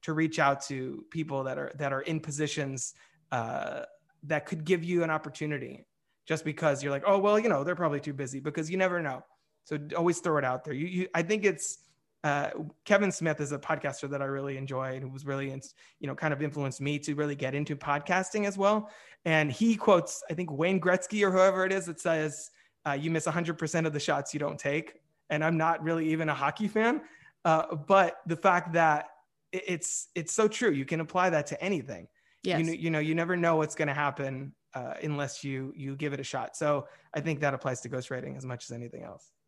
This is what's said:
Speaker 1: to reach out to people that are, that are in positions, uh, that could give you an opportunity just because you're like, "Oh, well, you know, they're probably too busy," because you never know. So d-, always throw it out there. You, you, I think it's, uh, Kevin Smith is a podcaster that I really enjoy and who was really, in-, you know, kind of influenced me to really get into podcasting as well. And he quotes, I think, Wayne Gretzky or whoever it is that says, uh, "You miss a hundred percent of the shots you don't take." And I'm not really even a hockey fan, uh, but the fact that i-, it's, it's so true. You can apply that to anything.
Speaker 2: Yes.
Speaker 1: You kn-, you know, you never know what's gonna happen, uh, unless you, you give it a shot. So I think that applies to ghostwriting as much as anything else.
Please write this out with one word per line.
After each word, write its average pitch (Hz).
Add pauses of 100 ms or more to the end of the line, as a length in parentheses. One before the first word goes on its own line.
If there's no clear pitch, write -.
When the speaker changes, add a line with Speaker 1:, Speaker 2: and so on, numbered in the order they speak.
Speaker 1:
to 160
reach 160
out 139
to 131
people 143
that 131
are, 143
that 139
are 135
in 160
positions, 143 (380)
uh, 123 (420)
that 147
could 160
give 170
you 175
an 160
opportunity 147 (400)
just 156
because 147
you're 143
like, 139
"Oh, 196
well, 208
you 233
know, 143
they're 175
probably 156
too 143
busy," 135
because 151
you 185
never 180
know. 135 (400)
So 151
d-, 147
always 170
throw 156
it 139
out 127
there. 151
You, 143
you, 180
I 170
think 202
it's, - (440)
uh, 143 (320)
Kevin 202
Smith 160
is 143
a 143
podcaster 143
that 139
I 139
really 139
enjoy 131
and 131
who 131
was 135
really, 139
in-, 135 (380)
you 143
know, 135
kind 151
of 139
influenced 143
me 143
to 147
really 147
get 135
into 147
podcasting 180
as 196
well. 208 (360)
And 156
he 226
quotes, 190
I 170
think, 165
Wayne 170
Gretzky 185
or 190
whoever 185
it 190
is 190
that 165
says, 156 (340)
uh, 143
"You 151
miss 160
a 160
hundred 165
percent 165
of 156
the 151
shots 143
you 147
don't 143
take." 151 (300)
And 151
I'm 160
not 160
really 160
even 160
a 151
hockey 147
fan, 233 (440)
uh, 160
but 175
the 165
fact 175
that 160 (440)
i-, 185
it's, -
it's 165
so 214
true. 214
You 135
can 165
apply 180
that 151
to -
anything. 131 (360)
Speaker 2:
Yes. 170
Speaker 1:
You 165
kn-, 165
you 165
know, 156
you 156
never 170
know 170
what's 156
gonna 143
happen, 139 (200)
uh, 127
unless 143
you, 135
you 139
give 143
it 139
a 135
shot. -
So 147 (260)
I 151
think 147
that 143
applies 131
to -
ghostwriting 131
as 131
much 127
as -
anything 120
else. - (160)